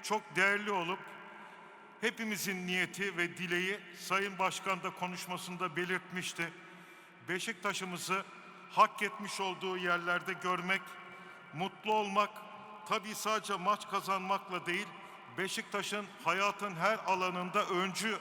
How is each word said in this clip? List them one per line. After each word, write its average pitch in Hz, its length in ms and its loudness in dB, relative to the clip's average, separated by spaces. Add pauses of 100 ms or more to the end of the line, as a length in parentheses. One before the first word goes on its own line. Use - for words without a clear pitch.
çok 208 320 -2
değerli 202 360 4
olup 185 280 0 (1000)
hepimizin 196 680 -2
niyeti 180 500 0
ve 175 200 0
dileği, 185 420 0 (180)
Sayın 190 420 0
Başkan 190 440 0
da 185 60 0
konuşmasında 180 840 -4
belirtmişti, 175 800 -2 (760)
Beşiktaş'ımızı 185 960 -2 (460)
hak 208 300 8
etmiş 202 380 -2
olduğu 185 380 0
yerlerde 175 560 4
görmek, 180 480 2 (720)
mutlu 190 400 -2
olmak, 202 360 4 (580)
tabii 208 280 0
sadece 202 400 0
maç 196 340 2
kazanmakla 185 760 0
değil, 190 220 0 (500)
Beşiktaş'ın 202 680 -2 (180)
hayatın 196 520 2
her 196 320 4
alanında 185 580 4
öncü 185 560 2